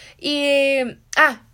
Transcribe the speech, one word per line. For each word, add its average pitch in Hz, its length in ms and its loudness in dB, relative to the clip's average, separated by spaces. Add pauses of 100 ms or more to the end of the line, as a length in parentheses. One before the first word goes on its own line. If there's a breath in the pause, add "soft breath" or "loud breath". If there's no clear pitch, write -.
(220 loud breath)
Y, 277 580 0 (380)
ah, 294 260 2 (100)